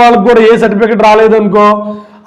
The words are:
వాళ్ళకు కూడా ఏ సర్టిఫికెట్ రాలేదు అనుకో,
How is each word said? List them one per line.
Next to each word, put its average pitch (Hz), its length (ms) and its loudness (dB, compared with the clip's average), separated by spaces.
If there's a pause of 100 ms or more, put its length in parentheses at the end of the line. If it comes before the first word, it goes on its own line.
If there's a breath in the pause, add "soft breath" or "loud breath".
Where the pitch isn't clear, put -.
వాళ్ళకు 240 280 2
కూడా 226 120 2
ఏ 226 160 2
సర్టిఫికెట్ 214 500 -2
రాలేదు 214 280 2
అనుకో, 208 300 0 (600 loud breath)